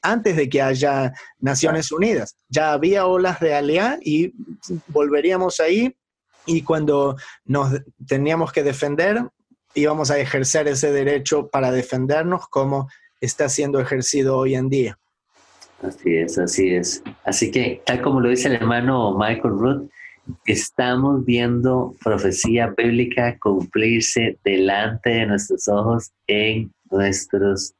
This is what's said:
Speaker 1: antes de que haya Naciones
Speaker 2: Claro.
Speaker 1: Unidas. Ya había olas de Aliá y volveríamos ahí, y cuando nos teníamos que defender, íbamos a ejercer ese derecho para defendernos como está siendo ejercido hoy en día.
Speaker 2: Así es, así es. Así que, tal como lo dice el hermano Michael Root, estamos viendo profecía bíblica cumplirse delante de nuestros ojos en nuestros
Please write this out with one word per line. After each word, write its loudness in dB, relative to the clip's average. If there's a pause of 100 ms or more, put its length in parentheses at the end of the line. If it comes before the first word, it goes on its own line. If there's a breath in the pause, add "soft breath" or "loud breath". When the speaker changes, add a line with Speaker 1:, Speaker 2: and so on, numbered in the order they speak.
Speaker 1:
antes 0
de 2
que 2
haya 0 (280 loud breath)
Naciones 0
Speaker 2:
Claro. -6
Speaker 1:
Unidas. -2 (120)
Ya 0
había 2
olas 2
de 2
Aliá 2
y 0 (560)
volveríamos 0
ahí, 2 (520)
y 0
cuando 0 (280 loud breath)
nos 0 (340)
teníamos 0
que 0
defender, 0 (520)
íbamos 0
a 2
ejercer 0
ese 0
derecho 0
para 0
defendernos -2
como -2 (320 loud breath)
está -2
siendo 0
ejercido 0
hoy 0
en -2
día. 0 (840)
Speaker 2:
Así -2
es, -2
así 0
es. -4 (220)
Así -2
que, -2
tal 0
como 2
lo 2
dice 2
el 2
hermano 0
Michael 0
Root, 0 (560 loud breath)
estamos 0
viendo 0
profecía 0
bíblica 0
cumplirse 0
delante 0
de 2
nuestros -2
ojos 0 (160)
en -2 (180)
nuestros 0